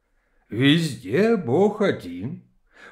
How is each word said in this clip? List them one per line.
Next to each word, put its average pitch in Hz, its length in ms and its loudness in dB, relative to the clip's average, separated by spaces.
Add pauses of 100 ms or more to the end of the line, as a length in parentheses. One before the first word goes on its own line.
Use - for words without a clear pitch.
(500)
"Везде 151 880 2
Бог 185 460 0
один. 113 640 -4 (480)